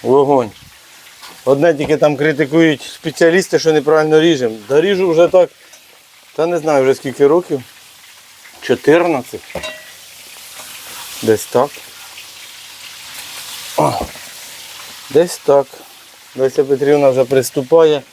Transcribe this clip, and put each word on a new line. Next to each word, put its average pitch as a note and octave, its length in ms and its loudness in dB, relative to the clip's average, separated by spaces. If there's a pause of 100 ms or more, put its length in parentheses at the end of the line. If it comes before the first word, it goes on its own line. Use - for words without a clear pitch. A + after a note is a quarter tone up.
Вогонь. C3 480 2 (920)
Одне C#3+ 300 2
тільки C#3+ 220 -2
там D3+ 200 0
критикують D3+ 680 0
спеціалісти, E3 760 0
що D#3+ 140 0
неправильно D#3 480 2
ріжемо. C3 340 0 (140)
Да C#3 120 2
ріжу F#3 300 0
вже E3 180 4
так, F3+ 220 4 (880)
та D#3+ 100 -2
не F3 120 -2
знаю D3 240 0
вже C3+ 120 4
скільки C#3+ 320 -2
років. D3+ 360 0 (1000)
Чотирнадцять. C#3+ 800 0 (1800)
Десь A2 240 0
так. C3 240 -2 (2000)
О. C#2+ 160 0 (1160)
Десь E3+ 280 0
так. C#3 280 2 (680)
Леся C3 280 0
Петрівна C#3 460 2
вже C3 140 2
приступає C#3 760 0 (100)